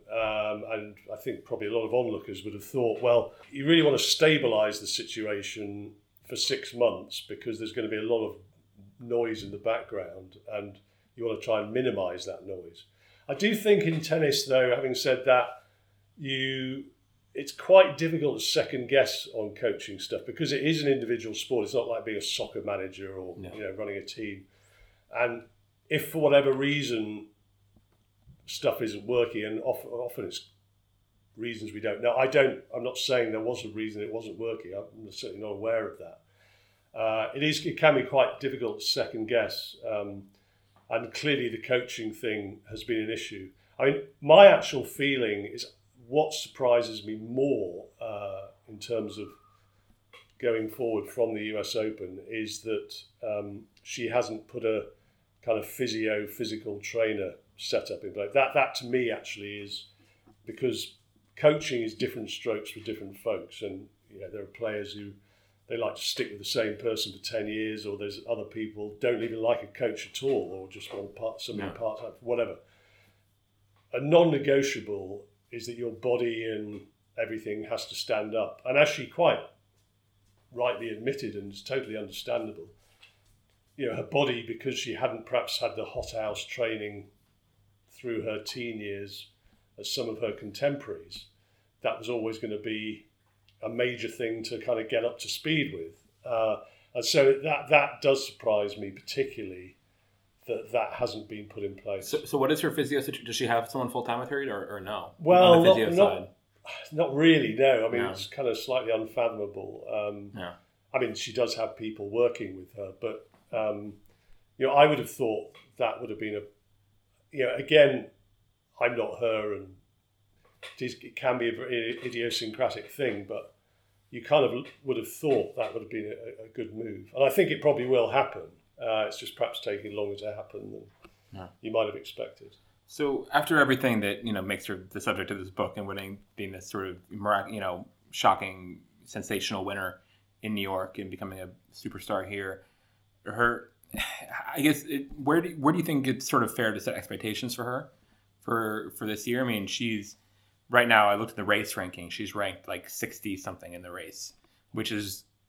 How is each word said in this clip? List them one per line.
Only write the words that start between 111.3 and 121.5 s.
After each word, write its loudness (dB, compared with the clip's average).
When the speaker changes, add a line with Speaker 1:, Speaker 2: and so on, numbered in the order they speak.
Speaker 1:
does 0
have -4
people -8
working 2
with -18
her, -10
but, -8
um, -2
you 2
know, 2
I 12
would 4
have -6
thought -2
that 0
would -8
have -8
been -6
a, -6
you 0
know, 0
again, 6
I'm 2
not -2
her, 0
and -10
it -6
is, -6
it -20
can 0
be 0